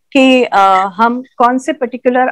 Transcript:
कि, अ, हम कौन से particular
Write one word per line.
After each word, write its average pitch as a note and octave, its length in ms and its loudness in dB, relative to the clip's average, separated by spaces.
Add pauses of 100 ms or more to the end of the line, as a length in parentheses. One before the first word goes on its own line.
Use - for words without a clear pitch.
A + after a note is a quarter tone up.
(180)
कि, C4 260 2
अ, - 140 -4 (360)
हम A#3 280 -2
कौन B3+ 360 -2
से C#4+ 160 -6
particular B3+ 580 -4